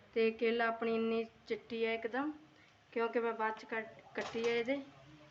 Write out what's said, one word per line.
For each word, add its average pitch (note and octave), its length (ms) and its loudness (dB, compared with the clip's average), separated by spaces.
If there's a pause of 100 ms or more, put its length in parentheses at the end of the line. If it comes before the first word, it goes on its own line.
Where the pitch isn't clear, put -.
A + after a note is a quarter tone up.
(140)
ਤੇ A3+ 180 6
ਕੇਲਾ A3+ 360 2
ਆਪਣੀ A3+ 260 0
ਇੰਨੀ A3+ 300 2 (240)
ਚਿੱਟੀ A3+ 360 -4
ਹੈ A3+ 100 2
ਇੱਕਦਮ, B3 380 -2 (600)
ਕਿਉਂਕਿ A#3 280 2
ਮੈਂ A#3 140 2
ਬਾਅਦ A3 240 0
ਚ - 80 -16
ਕੱਟ-, A3 340 -6 (140)
ਕੱਟੀ A3+ 320 -2
ਹੈ A#3 80 2
ਇਹਦੇ। A#3+ 260 2 (500)